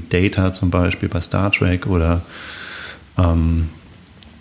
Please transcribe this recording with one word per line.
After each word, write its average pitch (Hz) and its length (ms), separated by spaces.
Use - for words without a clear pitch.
Data 92 440
zum 90 180
Beispiel 90 400
bei 87 100
Star 98 320
Trek 90 340
oder, 85 360
ähm, 82 500